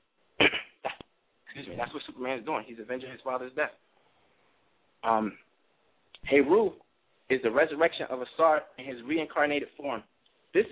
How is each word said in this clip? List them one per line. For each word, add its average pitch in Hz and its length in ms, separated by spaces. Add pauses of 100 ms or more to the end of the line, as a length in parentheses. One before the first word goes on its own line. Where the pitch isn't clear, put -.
<clears throat> - 380
excuse - 1300
me, 87 100
that's 120 160
what 143 140
Superman 127 320
is 107 60
doing. 147 200
He's 117 160
avenging 127 300
his 120 120
father's 127 300
death. 143 160 (1300)
Um, 110 300 (880)
Heru 151 480 (580)
is 131 140
the 113 80
resurrection 160 580
of 127 120
Asar 156 400 (180)
in 131 60
his 131 200
reincarnated 147 720
form. 131 240 (520)
This 208 180